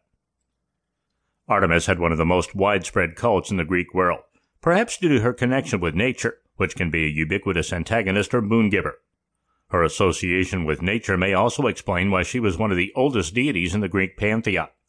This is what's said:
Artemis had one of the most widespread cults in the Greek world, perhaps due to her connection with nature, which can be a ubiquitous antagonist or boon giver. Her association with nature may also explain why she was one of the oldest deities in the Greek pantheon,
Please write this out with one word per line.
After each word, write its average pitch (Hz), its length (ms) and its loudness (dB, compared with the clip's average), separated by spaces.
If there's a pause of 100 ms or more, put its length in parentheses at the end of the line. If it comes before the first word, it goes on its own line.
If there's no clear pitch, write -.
(1500)
Artemis 90 380 4
had 90 140 0
one 85 120 2
of 80 60 0
the 80 80 2
most 87 300 2
widespread 95 600 0
cults 107 360 0
in 98 60 -2
the 82 80 -2
Greek 90 280 -2
world, 90 280 0 (400)
perhaps 196 360 0
due 175 120 0
to 127 120 4
her 120 120 0
connection 127 460 -2
with 82 140 -2
nature, 117 460 -2 (160)
which 92 200 -4
can 87 140 -2
be 80 160 0
a 76 40 0
ubiquitous 80 640 -2
antagonist 98 640 -2
or 123 80 2
boon 107 280 2
giver. 87 300 -2 (720)
Her 87 140 2
association 90 800 0
with 76 160 -2
nature 98 360 -2
may 95 160 2
also 117 340 2
explain 95 440 -2
why 92 120 2
she 127 160 -4
was 98 180 0
one 104 140 0
of 92 60 0
the 95 180 0
oldest 117 380 0
deities 104 420 -2
in 107 60 0
the 98 60 -2
Greek 92 300 -2
pantheon, 107 520 -2 (200)